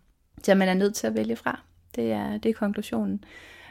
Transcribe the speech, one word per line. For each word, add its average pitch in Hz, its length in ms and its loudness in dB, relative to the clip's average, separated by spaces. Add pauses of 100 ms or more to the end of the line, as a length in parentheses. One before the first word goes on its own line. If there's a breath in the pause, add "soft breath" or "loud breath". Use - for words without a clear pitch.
(420)
Så 196 120 6
man 190 140 4
er 185 60 2
nødt 202 200 2
til - 120 -4
at 220 80 -2
vælge 220 220 0
fra. - 240 -4 (340)
Det 233 180 -2
er, 208 260 -4
det 226 100 0
er 226 60 2
konklusionen. 202 680 -4 (460 loud breath)